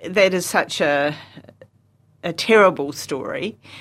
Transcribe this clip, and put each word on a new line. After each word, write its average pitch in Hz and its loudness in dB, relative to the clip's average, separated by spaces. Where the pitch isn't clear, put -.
that 190 2
is 180 -2
such - -2
a, 147 0
a 175 -6
terrible 175 4
story, 143 -8